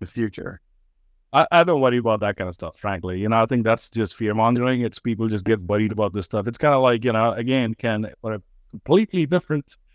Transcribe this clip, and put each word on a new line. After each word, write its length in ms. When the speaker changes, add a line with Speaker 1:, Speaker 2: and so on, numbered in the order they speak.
Speaker 1:
the 60
future. 540
Speaker 2:
I, 200
I 120
don't 160
worry 180
about 220
that 160
kind 120
of 60
stuff, 240
frankly. 420
You 80
know, 140
I 40
think 180
that's 260
just 260
fear 180
mongering. 460
It's 180
people 300
just 160
get 160
worried 320
about 200
this 120
stuff. 220
It's 120
kinda 200
like, 260
you 80
know, 200
again, 420
Ken, 360
for 120
a 80
completely 560
different 500